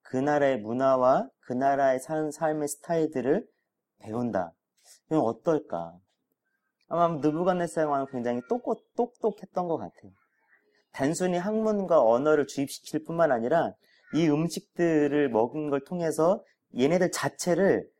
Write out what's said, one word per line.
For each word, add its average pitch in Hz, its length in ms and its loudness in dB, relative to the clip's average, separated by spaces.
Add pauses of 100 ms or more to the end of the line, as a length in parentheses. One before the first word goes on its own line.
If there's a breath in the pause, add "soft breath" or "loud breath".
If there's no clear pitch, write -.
그 - 160 -6
나라의 139 420 2
문화와 131 680 2 (100)
그 - 140 -10
나라의 135 460 2
사는 156 320 -4
삶의 156 360 -4
스타일들을 156 800 -2 (520)
배운다. 107 540 -4 (540 soft breath)
그럼 156 180 0
어떨까? 110 720 -4 (920)
아마 170 200 0
느부갓네살 165 760 0
왕은 139 260 -2
굉장히 123 360 -4
똑똑-, - 480 -4
똑똑했던 202 720 -4
것 160 100 -2
같아요. 95 340 -14 (800)
단순히 170 460 -2
학문과 202 680 0
언어를 139 420 4
주입시킬 - 580 -6
뿐만 165 280 0
아니라 123 420 0 (400 soft breath)
이 160 160 2
음식들을 151 1000 0
먹은 120 420 0
걸 139 120 -2
통해서 170 600 0 (340 soft breath)
얘네들 170 340 2
자체를 170 800 0 (100)